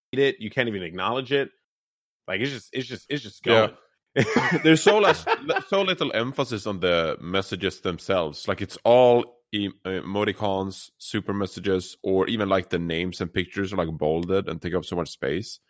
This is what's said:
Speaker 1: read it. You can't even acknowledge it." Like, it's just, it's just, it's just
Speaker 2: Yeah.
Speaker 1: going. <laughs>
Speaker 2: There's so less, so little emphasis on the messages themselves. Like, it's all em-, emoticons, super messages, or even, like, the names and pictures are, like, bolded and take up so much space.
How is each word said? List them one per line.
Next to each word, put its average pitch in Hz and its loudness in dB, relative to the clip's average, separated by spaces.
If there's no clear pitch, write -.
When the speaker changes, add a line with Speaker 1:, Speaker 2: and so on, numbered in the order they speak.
Speaker 1:
read 131 4
it. 135 4
You 107 -10
can't 120 0
even 101 -4
acknowledge 110 -4
it." 139 2
Like, 95 -4
it's 139 -2
just, 120 -12
it's 131 -6
just, 123 -14
it's 143 -6
just - -18
Speaker 2:
Yeah. 110 6
Speaker 1:
going. 135 2
<laughs> 156 0
Speaker 2:
There's 160 6
so 208 6
less, 180 4
so 196 2
little 175 -2
emphasis 120 -4
on 98 -4
the 85 2
messages 95 -4
themselves. 87 -2
Like, 95 -2
it's - -8
all 120 6
em-, 101 -4
emoticons, 95 -2
super - -6
messages, 95 -2
or 95 2
even, 104 -2
like, 95 2
the 87 -2
names 85 -4
and 85 -6
pictures 95 -4
are, 98 -4
like, 85 0
bolded 85 -2
and 80 -8
take 87 -4
up 85 -2
so - -8
much 80 -4
space. 82 -6